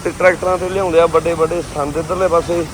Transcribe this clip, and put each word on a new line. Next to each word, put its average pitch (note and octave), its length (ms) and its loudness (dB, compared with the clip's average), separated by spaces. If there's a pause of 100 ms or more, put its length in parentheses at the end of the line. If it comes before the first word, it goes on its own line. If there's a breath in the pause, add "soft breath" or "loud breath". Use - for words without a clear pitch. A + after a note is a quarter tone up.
ਤੇ F3+ 160 -2
ਟਰੈਕਟਰਾਂ F3+ 380 2
ਤੇ F#3 120 -4
ਲਿਆਉਂਦੇ F#3 300 2
ਆ E3+ 60 6
ਵੱਡੇ D#3+ 280 2
ਵੱਡੇ D#3+ 300 0 (120)
ਸੰਦ D3 220 -4
ਇੱਧਰਲੇ F3+ 300 -2
ਪਾਸੇ E3+ 460 0